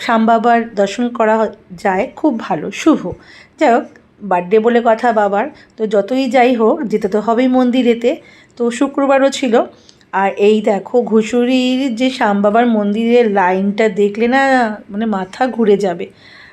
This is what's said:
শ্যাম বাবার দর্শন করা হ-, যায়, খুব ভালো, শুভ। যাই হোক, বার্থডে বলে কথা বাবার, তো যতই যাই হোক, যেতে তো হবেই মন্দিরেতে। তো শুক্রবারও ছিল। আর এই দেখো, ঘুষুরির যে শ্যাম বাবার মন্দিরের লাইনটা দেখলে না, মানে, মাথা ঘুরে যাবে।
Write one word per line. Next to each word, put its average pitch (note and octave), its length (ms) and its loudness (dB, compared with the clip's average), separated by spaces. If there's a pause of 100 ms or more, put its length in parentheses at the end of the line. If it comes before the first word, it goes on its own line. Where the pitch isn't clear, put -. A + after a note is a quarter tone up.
শ্যাম A3+ 240 0
বাবার A#3 500 2
দর্শন G3+ 340 -2
করা A3 280 0
হ-, A3 100 0 (240)
যায়, F#3+ 440 -2
খুব B3+ 240 -2
ভালো, F3+ 320 -6
শুভ। G3 400 0 (480)
যাই B3 140 4
হোক, A#3+ 100 2 (380)
বার্থডে F#3 380 0
বলে A#3 260 2
কথা A3+ 260 2
বাবার, G#3 360 0 (300)
তো A3 100 -4
যতই A3 420 -2
যাই B3 260 4
হোক, A#3 280 0
যেতে G#3 240 -4
তো G#3 120 -2
হবেই A3+ 280 0
মন্দিরেতে। B3 680 0 (420)
তো A#3+ 140 -2
শুক্রবারও C#4 580 0
ছিল। C4 340 0 (480)
আর G3 260 -2
এই G#3+ 240 2
দেখো, A#3 400 -2
ঘুষুরির B3 960 0
যে C4 140 0
শ্যাম G#3+ 320 -2
বাবার G#3+ 260 2
মন্দিরের A3+ 640 2
লাইনটা G3 580 0
দেখলে G#3 380 -2
না, B3+ 480 2 (140)
মানে, G#3 160 -6
মাথা G3 420 -4
ঘুরে A3 300 2
যাবে। F#3 300 -4 (460)